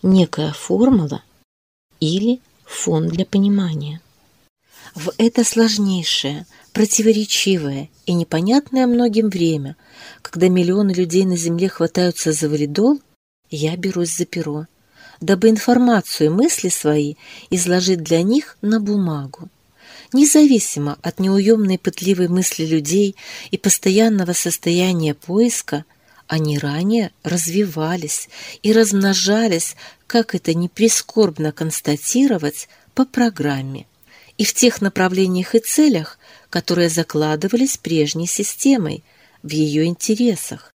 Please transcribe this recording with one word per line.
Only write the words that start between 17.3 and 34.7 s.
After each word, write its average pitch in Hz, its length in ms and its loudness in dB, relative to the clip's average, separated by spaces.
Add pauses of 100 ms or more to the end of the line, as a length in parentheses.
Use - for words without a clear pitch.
изложить 180 500 0
для 165 220 2
них 240 400 0
на 214 160 2
бумагу. 175 680 -4 (640)
Независимо 254 880 4
от - 180 -8
неуёмной 196 580 2
пытливой 180 520 -2
мысли 180 360 -2
людей 165 520 0 (340)
и 190 60 -4
постоянного 196 720 2
состояния 175 840 0
поиска, 180 680 -2 (440)
они 151 300 -2
ранее 175 540 -2 (120)
развивались 165 1080 -4 (340)
и 208 80 2
размножались, 196 1040 2 (320)
как 226 260 0
это 165 200 -2
не 170 160 -2
прискорбно 190 840 0
констатировать, 160 1200 -2 (260)
по 262 80 0
программе, 143 840 -4 (520)
и 208 80 0
в - 80 -2
тех - 280 2